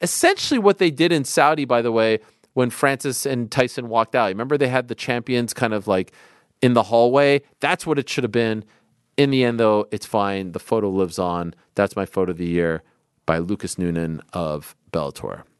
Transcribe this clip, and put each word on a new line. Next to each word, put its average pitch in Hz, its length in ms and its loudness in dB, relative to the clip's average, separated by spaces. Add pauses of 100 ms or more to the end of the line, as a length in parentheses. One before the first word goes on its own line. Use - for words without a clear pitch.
Essentially, 339 580 0
what 196 200 4
they 180 120 4
did 160 220 2
in 147 120 0
Saudi, 151 400 2
by 120 160 2
the 120 120 0
way, 113 260 2 (360)
when 123 160 0
Francis 135 540 -2
and 120 260 -2
Tyson 127 380 0
walked 113 260 0
out. 123 140 4
Remember, 120 300 -2
they 135 100 2
had 123 200 -2
the 120 60 -6
champions 120 600 -4
kind 113 180 -2
of, 104 140 -4
like, 95 260 0 (480)
in 123 140 4
the 113 100 4
hallway. 127 580 4 (180)
That's 160 260 -2
what 156 120 0
it 135 100 -6
should - 160 -4
have 110 80 -4
been. 110 320 -2 (520)
In 139 140 4
the 131 140 4
end, 120 140 0
though, 107 320 4
it's - 160 -8
fine. 98 460 -2
The 85 60 -8
photo 107 320 -2
lives 92 280 -2
on. 87 360 -4 (200)
That's 101 220 0
my 98 80 -2
photo 92 280 -2
of 82 60 -8
the 87 80 -4
year 85 360 -2 (420)
by 80 140 0
Lucas 90 400 -6
Noonan 82 440 -4 (100)
of 76 440 -8 (160)
Bellator. 69 520 -8 (160)